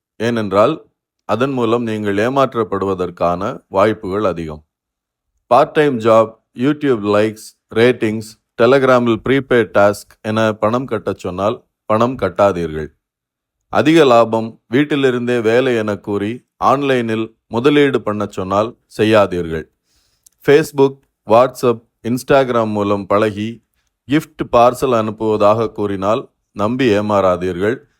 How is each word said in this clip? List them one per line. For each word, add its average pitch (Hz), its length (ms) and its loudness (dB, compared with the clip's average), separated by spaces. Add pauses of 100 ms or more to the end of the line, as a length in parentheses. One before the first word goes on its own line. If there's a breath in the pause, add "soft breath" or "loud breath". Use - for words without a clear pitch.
(200)
ஏனென்றால், 110 540 0 (560)
அதன் 131 280 -2
மூலம் 120 260 0
நீங்கள் 107 340 -4
ஏமாற்றப்படுவதற்கான 95 1200 -2 (260)
வாய்ப்புகள் 101 560 -2
அதிகம். 82 400 -6 (880)
பார்ட் 143 260 2
டைம் 143 220 0
ஜாப், 110 340 4 (240)
YouTube 135 480 -2 (120)
லைக்ஸ், 107 300 -2 (280)
ரேட்டிங்ஸ், 113 560 0 (300)
Telegram-ல் 123 580 4 (100)
ப்ரீபெய்ட் 123 480 0
டாஸ்க் 101 440 0
என 110 320 -2
பணம் 117 380 -4
கட்டச் 101 340 -6
சொன்னால் 98 320 -4 (280)
பணம் 120 320 -2
கட்டாதீர்கள். 85 720 -2 (840)
அதிக 151 320 4
லாபம், 113 440 4 (240)
வீட்டிலிருந்தே 127 680 0
வேலை 123 340 2
என 107 200 -2 (120)
கூறி 104 260 -4 (240)
ஆன்லைனில் 117 680 0 (220)
முதலீடு 135 540 2
பண்ணச் 104 360 -6
சொன்னால் 98 320 -2 (280)
செய்யாதீர்கள். 90 680 0 (800)
Facebook, 143 480 2 (340)
WhatsApp, 117 520 2 (300)
Instagram 120 680 0
மூலம் 101 300 -2
பழகி 104 440 -2 (600)
கிஃப்ட் 160 400 -4
பார்சல் 123 480 2
அனுப்புவதாக 107 680 0 (100)
கூறினால் 101 440 -2 (400)
நம்பி 127 260 0 (120)
ஏமாறாதீர்கள். 95 760 0 (240)